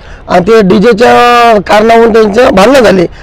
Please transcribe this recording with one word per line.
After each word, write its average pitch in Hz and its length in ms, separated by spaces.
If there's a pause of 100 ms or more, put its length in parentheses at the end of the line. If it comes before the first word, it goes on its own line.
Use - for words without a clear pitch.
(280)
आणि 180 120
ते 220 220
डीजेच्या 214 520 (520)
कारणावरून 226 460
त्यांचं 220 400
भांडणं 226 280
झाले 185 260 (160)